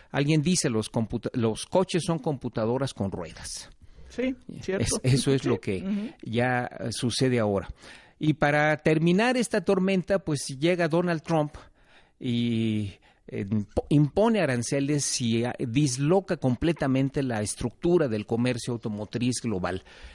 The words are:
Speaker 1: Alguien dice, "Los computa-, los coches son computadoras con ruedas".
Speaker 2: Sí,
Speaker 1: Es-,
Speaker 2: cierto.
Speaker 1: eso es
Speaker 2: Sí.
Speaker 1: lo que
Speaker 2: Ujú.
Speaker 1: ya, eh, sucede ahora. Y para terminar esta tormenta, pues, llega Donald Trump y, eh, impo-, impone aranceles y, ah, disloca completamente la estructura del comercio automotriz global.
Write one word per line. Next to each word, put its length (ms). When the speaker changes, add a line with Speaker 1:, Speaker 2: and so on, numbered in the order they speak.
Speaker 1:
Alguien 320
dice, 260
"Los 220
computa-, 420
los 340
coches 380
son 140
computadoras 760
con 180
ruedas". 600
Speaker 2:
Sí, 240
Speaker 1:
Es-, 120
Speaker 2:
cierto. 360
Speaker 1:
eso 300
es 100
Speaker 2:
Sí. 60
Speaker 1:
lo 100
que 240
Speaker 2:
Ujú. 280
Speaker 1:
ya, 360
eh, 140
sucede 460
ahora. 300
Y 160
para 420
terminar 600
esta 260
tormenta, 540
pues, 280
llega 300
Donald 340
Trump 320
y, 760
eh, 220
impo-, 400
impone 500
aranceles 800
y, 240
ah, 140
disloca 800
completamente 840
la 200
estructura 640
del 160
comercio 500
automotriz 680
global. 400